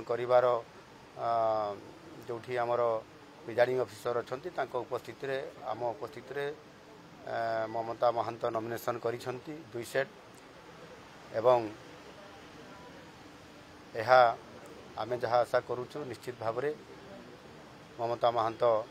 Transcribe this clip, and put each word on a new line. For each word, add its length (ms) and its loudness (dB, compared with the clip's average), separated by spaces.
କରିବାର, 400 6
ଆ, 120 -2
ଯୋଉଠି 320 -6
ଆମର 200 2
ପ୍ରିଜାଇଡିଂ 360 4
officer 400 -4
ଅଛନ୍ତି, 320 -8
ତାଙ୍କ 200 -4
ଉପସ୍ଥିତିରେ, 520 -6
ଆମ 160 -6
ଉପସ୍ଥିତିରେ, 500 -8
ଆ, 480 0
ମମତା 340 2
ମହାନ୍ତ 240 -2
nomination 480 -2
କରିଛନ୍ତି 520 -4
ଦୁଇ 200 -8
set। 180 0
ଏବଂ 260 6
ଏହା 420 8
ଆମେ 160 -4
ଯାହା 240 2
ଆଶା 240 2
କରୁଛୁ, 400 -6
ନିଶ୍ଚିତ 320 -10
ଭାବରେ 340 -2
ମମତା 320 2
ମହାନ୍ତ 340 2